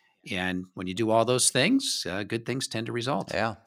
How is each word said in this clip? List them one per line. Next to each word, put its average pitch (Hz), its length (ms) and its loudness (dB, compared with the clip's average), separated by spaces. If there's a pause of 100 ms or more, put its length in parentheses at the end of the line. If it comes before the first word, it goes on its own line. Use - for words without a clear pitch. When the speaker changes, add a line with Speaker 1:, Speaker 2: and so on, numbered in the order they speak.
(300)
Speaker 1:
And 92 340 -2 (100)
when 92 120 -6
you 92 80 -4
do 110 160 0
all 113 140 6
those 123 260 4
things, 226 600 2
uh, 98 140 -4
good 113 220 -4
things - 220 -4
tend 113 180 -4
to 113 60 -6
result. 117 400 -2
Speaker 2:
Yeah. 107 220 0 (120)